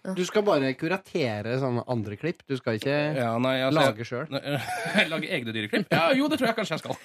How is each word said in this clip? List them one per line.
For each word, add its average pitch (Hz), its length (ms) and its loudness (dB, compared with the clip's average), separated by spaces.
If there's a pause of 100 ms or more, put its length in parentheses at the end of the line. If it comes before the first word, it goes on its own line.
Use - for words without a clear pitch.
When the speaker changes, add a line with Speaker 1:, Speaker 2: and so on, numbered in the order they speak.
Speaker 1:
Ja. 190 80 -6
Speaker 2:
Du 180 120 -2
skal 208 180 2
bare 143 320 4
kuratere 131 840 -2
sånne 123 300 0
andre 107 300 -2
klipp. - 280 -6
Du 135 100 -4
skal 117 220 0
ikke 147 380 0
Speaker 3:
Ja, 117 240 0
nei, 131 220 2
altså, 143 200 4
Speaker 2:
lage 131 160 4
Speaker 3:
jeg 117 80 -8
Speaker 2:
selv. 127 240 -8
Speaker 3:
<laughs> 147 800 -2
Lage - 180 -4
egne 123 240 -4
dyreklipp? 110 380 -2
Ja, 165 240 4
jo, 277 140 2
det 302 100 0
tror 233 160 2
jeg - 20 -10
kanskje 208 140 -2
jeg 156 120 -4
skal. - 240 -6